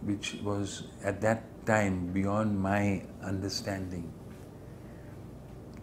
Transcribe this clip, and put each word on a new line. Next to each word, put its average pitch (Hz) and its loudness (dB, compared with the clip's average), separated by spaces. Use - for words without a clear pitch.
which 101 0
was 101 -2
at 98 0
that - 2
time 98 6
beyond 101 4
my 98 4
understanding. 95 -2